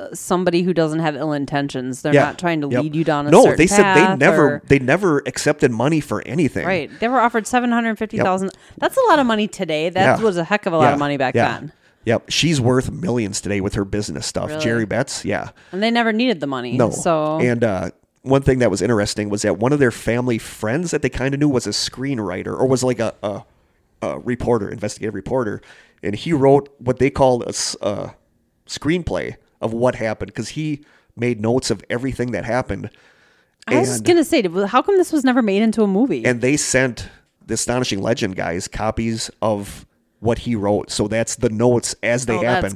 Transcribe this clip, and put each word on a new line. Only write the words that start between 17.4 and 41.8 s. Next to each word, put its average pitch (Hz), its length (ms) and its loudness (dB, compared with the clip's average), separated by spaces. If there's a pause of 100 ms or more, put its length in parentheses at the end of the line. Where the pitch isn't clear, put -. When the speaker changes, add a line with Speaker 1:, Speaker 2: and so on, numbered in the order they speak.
Speaker 2:
And, 120 220 0
uh, 95 280 -2 (320)
one 135 200 2
thing 135 160 4
that 113 140 4
was 90 100 0
interesting 104 460 0
was 104 140 -2
that 98 160 2
one 123 140 2
of 151 60 2
their 123 140 4
family 120 460 0
friends 151 520 -4
that 156 120 -2
they 127 60 2
kinda 135 280 -4
knew 147 120 2
was 123 200 0
a - 20 -4
screenwriter 104 760 -6
or 101 180 0
was 127 160 2
like 127 160 0
a, 113 240 -4
a, 101 200 -6 (600)
a 71 160 -4
reporter, 120 500 -2
investigative - 460 -8
reporter. 104 460 -4 (420)
And 101 140 -4
he - 160 -4
wrote 139 360 4 (100)
what 123 200 -2
they 135 120 4
called 127 340 2
a - 60 -8
s-, - 300 -6
a 98 300 -4 (580)
screenplay 123 680 -4 (260)
of 110 120 -4
what 120 240 0
happened 107 380 -4
'cause 113 160 -8
he 151 300 -6 (360)
made 120 240 -2
notes 120 300 0
of 104 200 -4
everything 123 420 -4
that 87 120 -4
happened. 107 460 -4 (800)
Speaker 1:
I 285 120 2
was 392 80 2
just - 120 -2
Speaker 2:
And 208 80 -8
Speaker 1:
gonna 339 160 6
say, 269 180 2
did, 175 100 -2 (140)
how 247 160 2
come 403 140 2
this 359 160 2
was 285 120 2
never 254 180 2
made 202 200 2
into 226 200 2
a 208 40 4
movie? 190 380 2
Speaker 2:
And 123 160 2
they 135 160 2
sent 131 520 0 (380)
the 110 80 -4
Astonishing 120 480 -2
Legend 110 320 -2
guys 87 340 -6
copies 110 640 -4 (100)
of 101 440 -4 (360)
what 113 180 0
he 120 160 -4
wrote. 101 380 0
So 104 160 -2
that's 110 260 -2
the 117 160 -2
notes 117 540 2